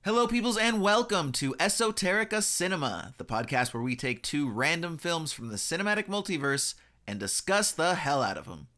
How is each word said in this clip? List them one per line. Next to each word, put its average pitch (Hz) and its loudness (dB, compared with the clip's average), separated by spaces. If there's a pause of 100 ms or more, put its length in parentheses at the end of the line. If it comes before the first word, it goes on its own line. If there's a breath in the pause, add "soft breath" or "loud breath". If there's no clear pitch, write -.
Hello, 226 4
peoples, 226 0
and 220 2
welcome 208 4
to 131 0
Esoterica 208 2
Cinema, 143 -2
the - -8
podcast 117 0
where 117 -4
we 127 -2
take 123 -4
two 147 0
random 160 0
films 165 -2
from 117 -8
the 107 -8
cinematic 208 -2
multiverse 156 -2 (340 soft breath)
and 101 -6
discuss 190 0
the 175 2
hell 143 0
out 98 0
of 76 -12
'em. 76 -14 (100)